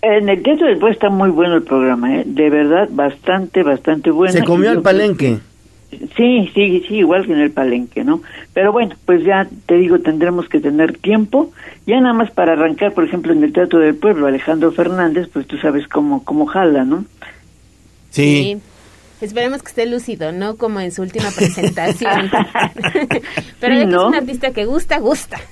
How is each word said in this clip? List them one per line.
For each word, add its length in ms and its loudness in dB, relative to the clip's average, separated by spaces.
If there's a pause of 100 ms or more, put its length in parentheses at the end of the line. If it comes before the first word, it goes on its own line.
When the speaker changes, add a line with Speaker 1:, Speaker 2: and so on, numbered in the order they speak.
Speaker 1:
En 260 2
el 140 2
Teatro 240 2
del 120 4
Pueblo 160 2
está 160 0
muy 200 2
bueno 240 2
el 80 2
programa, 540 0
¿eh? 100 -2
De 240 2
verdad, 400 2
bastante, 720 -2
bastante 480 0
bueno. 220 2
Speaker 2:
¿Se 120 2
comió 200 2
Speaker 1:
Y 40 2
Speaker 2:
al 80 2
Speaker 1:
yo 60 -2
creo 160 4
Speaker 2:
Palenque? 400 0
Speaker 1:
que... 100 -14 (720)
Sí, 360 2
sí, 320 0
sí, 100 -4
igual 300 2
que 60 -2
en 80 2
el 100 2
Palenque, 540 -4
¿no? 160 0 (320)
Pero 200 2
bueno, 220 -2 (120)
pues 180 4
ya 240 2 (160)
te 120 2
digo, 240 4
tendremos 460 0
que 140 0
tener 380 0
tiempo. 520 0 (360)
Ya 120 2
nada 140 4
más 180 0
para 220 0
arrancar, 400 0
por 120 0
ejemplo, 280 -2
en 100 4
el 120 0
Teatro 240 2
del 160 4
Pueblo, 320 0
Alejandro 440 0
Fernández, 640 -2
pues 140 -6
tú 100 -10
sabes 320 -2
cómo, 360 -2
cómo 200 -2
jala, 400 2
¿no? 220 -2 (1040)
Speaker 2:
Sí. 500 0
Speaker 3:
Sí. 640 -20
Esperemos 380 -4
que 80 -20
esté 160 -2
lúcido, 440 -6
¿no? 260 -6
Como 220 -4
en 140 -6
su 80 -10
última 340 -6
presentación. 960 -2
<laughs> 1300 -4
Pero 160 0
Speaker 1:
Sí, 60 2
Speaker 3:
de 60 2
que 40 0
Speaker 1:
¿no? 120 2
Speaker 3:
es 60 2
un 60 2
artista 380 -4
que 140 -4
gusta, 320 -2
gusta. 400 -4 (140)